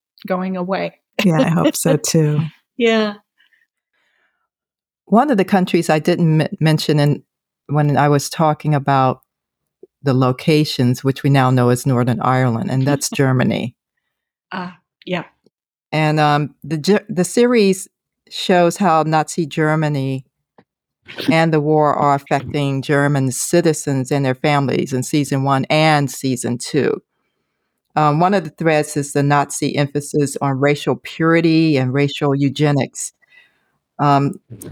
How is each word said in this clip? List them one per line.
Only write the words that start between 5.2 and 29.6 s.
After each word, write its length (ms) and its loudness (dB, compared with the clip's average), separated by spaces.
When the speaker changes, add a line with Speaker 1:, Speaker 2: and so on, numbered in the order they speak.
Speaker 3:
of 80 2
the 80 0
countries 440 0
I 100 2
didn't 420 2
m-, 180 -6
mention 400 0
in, 240 0
when 280 0
I 140 4
was 200 0
talking 440 -2
about 480 0
the 100 0
locations, 920 0
which 200 -2
we 60 0
now 200 4
know 200 4
as 160 0
Northern 360 0
Ireland, 480 0
and 160 -2
that's 240 -2
Speaker 1:
<laughs> 40 -12
Speaker 3:
Germany. 600 0
Speaker 1:
Ah, 260 -12
yeah. 180 -6
Speaker 3:
And, 280 0
um, 440 0
the 140 -6
Ge-, 300 0
the 160 -2
series 640 2
shows 480 2
how 260 2
Nazi 420 -2
Germany 800 -2
and 240 2
the 80 2
war 320 2
are 220 2
affecting 640 -2
German 500 0
citizens 800 -2
and 140 0
their 100 0
families 580 -2
in 100 -2
season 400 -2
one 260 0
and 400 2
season 480 -6
two. 440 -2
Um, 240 2
one 140 2
of 100 0
the 60 -12
threads 480 0
is 160 -4
the 80 0
Nazi 540 0